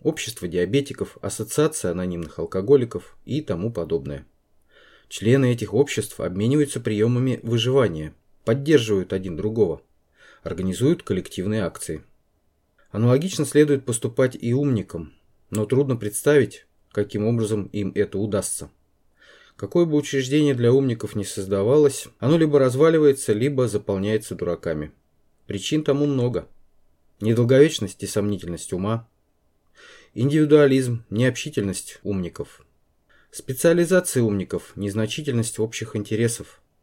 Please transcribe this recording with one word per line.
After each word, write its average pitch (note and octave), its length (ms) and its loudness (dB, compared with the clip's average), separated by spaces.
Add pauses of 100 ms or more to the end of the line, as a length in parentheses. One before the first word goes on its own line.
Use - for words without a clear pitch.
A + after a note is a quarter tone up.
общество - 460 -6
диабетиков, F#2 720 -2
ассоциация A2+ 720 -4
анонимных F2 480 -6
алкоголиков G#2 760 0 (100)
и D3+ 160 -4
тому G2+ 300 -4
подобное. D2+ 540 -6 (800)
Члены B2 440 2
этих A2 240 -4
обществ - 440 0
обмениваются A#2 600 0
приемами A#2 640 0
выживания, A2+ 720 0 (280)
поддерживают A#2+ 680 2
один F#2 240 -6
другого, G#2 460 0 (580)
организуют F#2 640 -2
коллективные G2 580 -4
акции. E2 420 -8 (840)
Аналогично C3+ 560 2
следует D3 400 4
поступать B2 560 -2
и A#2+ 100 -2
умникам, A#2 640 -2 (380)
но G#2+ 160 -2
трудно C3 280 0
представить, A#2 680 0 (280)
каким G#2 320 -2
образом A2 480 0
им F#2+ 220 -4
это G2 240 -2
удастся. G2+ 500 -4 (880)
Какое E3+ 280 2
бы D3+ 120 2
учреждение C#3+ 560 2
для A#2+ 180 4
умников B2+ 440 0
ни G#2 80 -2
создавалось, G#2 840 2 (120)
оно D3+ 180 2
либо D3+ 220 4
разваливается, C#3 760 4
либо B2+ 340 2
заполняется G2+ 680 -2
дураками. E2 560 -6 (560)
Причин D3 360 -4
тому C#3+ 220 2
много. B2+ 420 0 (720)
Недолговечность A#2 840 2
и G2 40 -8
сомнительность F#2+ 640 -4
ума, G#2+ 340 -4 (1040)
индивидуализм, C#3 960 4
необщительность A#2 960 -2
умников, - 600 -8 (640)
специализация E3+ 920 2
умников, G2 520 -2
незначительность A2 840 -4
общих A2+ 360 -4
интересов, A2 680 -4 (220)